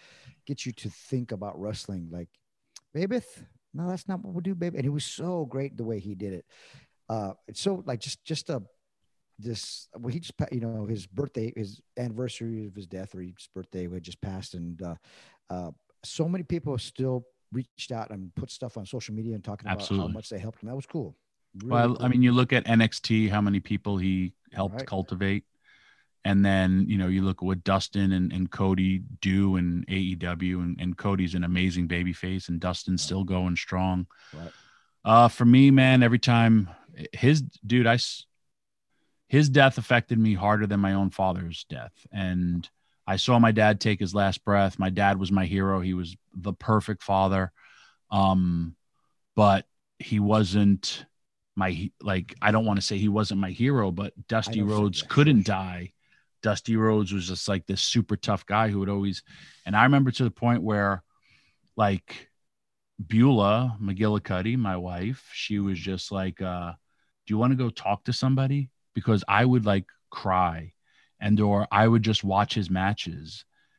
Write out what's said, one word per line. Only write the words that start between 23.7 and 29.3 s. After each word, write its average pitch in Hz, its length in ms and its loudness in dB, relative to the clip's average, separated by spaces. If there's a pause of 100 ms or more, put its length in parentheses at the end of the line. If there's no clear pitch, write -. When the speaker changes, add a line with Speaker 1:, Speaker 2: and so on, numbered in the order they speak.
Speaker 2:
he 92 340 -2 (220)
helped 98 220 -6
Speaker 1:
Right. 131 100 -10
Speaker 2:
cultivate. 98 580 -4 (800)
And 98 180 4
then, 95 460 2
you 104 80 0
know, 92 120 0
you 95 120 0
look 95 220 -2
at - 20 -4
what 92 180 -2
Dustin 98 500 0
and, 92 200 0
and 92 180 -4
Cody 95 520 0 (180)
do 98 360 2